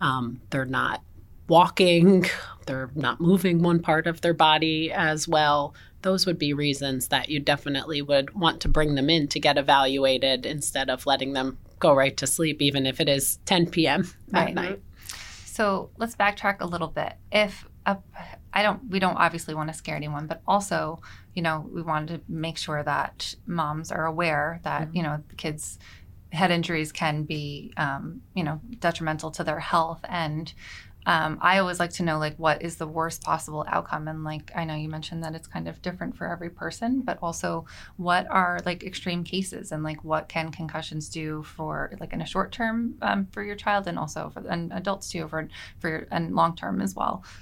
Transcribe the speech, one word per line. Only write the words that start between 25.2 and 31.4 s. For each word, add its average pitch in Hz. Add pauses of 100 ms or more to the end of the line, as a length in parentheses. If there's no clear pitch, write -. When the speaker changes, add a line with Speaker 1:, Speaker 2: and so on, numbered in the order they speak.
Speaker 2:
the -
kids' - (540)
head 175
injuries 165
can 151
be, 147
um, 151 (140)
you 185
know, 156 (200)
detrimental 160
to 170
their 160
health. 165
And, 160 (560)
um, 156